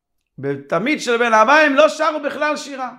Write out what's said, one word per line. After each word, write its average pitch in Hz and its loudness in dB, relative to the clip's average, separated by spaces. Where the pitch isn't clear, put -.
בתמיד 165 -4
של 233 -2
בין 233 0
הבאים 277 4
לא 294 6
שרו 302 -4
בכלל 294 -4
שירה. 262 -12